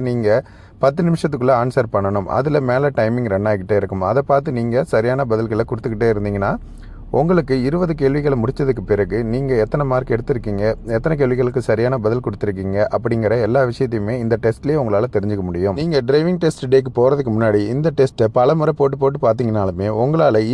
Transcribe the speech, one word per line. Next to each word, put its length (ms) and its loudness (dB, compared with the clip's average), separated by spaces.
நீங்க 200 0
பத்து 220 2
நிமிஷத்துக்குள்ள 540 0
ஆன்சர் 340 0
பண்ணணும். 320 0
அதுல 220 0
மேல 280 2
டைமிங் 360 0
ரன் 160 0
ஆகிட்டே 300 0
இருக்கும். 300 -2
அதை 200 2
பார்த்து 280 0
நீங்க 240 0
சரியான 380 0
பதில்களை 380 0
கொடுத்துக்கிட்டே 440 -2
இருந்தீங்கன்னா 380 -2
உங்களுக்கு 440 2
இருபது 320 0
கேள்விகளை 480 0
முடிச்சதுக்கு 380 -2
பிறகு 440 0
நீங்க 300 -2
எத்தனை 320 0
மார்க் 280 -2
எடுத்திருக்கீங்க, 600 -2
எத்தனை 320 0
கேள்விகளுக்கு 440 0
சரியான 360 0
பதில் 280 0
கொடுத்திருக்கீங்க 680 -2
அப்படிங்கிற 460 0
எல்லா 220 2
விஷயத்தையுமே 560 -2
இந்த 240 0
டெஸ்ட்லயே 380 0
உங்களால 320 0
தெரிஞ்சுக்க 280 -2
முடியும். 340 -2
நீங்க 260 0
டிரைவிங் 360 2
டெஸ்ட் 300 -2
டேக்கு 280 2
போறதுக்கு 420 2
முன்னாடி 320 2
இந்த 280 -2
டெஸ்ட்டை 360 2
பல 220 4
முறை 220 0
போட்டு 220 0
போட்டு 200 0
பார்த்தீங்கனாலுமே 680 0
உங்களால 400 2